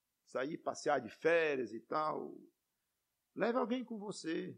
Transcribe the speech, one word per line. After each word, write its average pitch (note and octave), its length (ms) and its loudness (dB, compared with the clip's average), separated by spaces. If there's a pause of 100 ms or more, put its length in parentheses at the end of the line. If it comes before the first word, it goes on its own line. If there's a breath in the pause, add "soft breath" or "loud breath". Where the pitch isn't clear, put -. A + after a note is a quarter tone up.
(240)
sair, C#3 320 -2
passear C#3 440 0
de G#2+ 100 -8
férias D3 640 2
e A2+ 60 -8
tal, D#3 580 -2 (960)
leve A3+ 240 2
alguém B3 260 0
com A3+ 140 -8
você, F3+ 600 -4